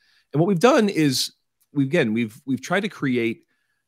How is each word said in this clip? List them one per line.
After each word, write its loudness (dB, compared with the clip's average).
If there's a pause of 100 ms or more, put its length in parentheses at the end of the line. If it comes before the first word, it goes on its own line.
(340)
And 2
what 2
we've 0
done 4
is, -2 (380)
we, -2
again, 0
we've, -4
we've -2
tried -4
to -4
create, -4 (440)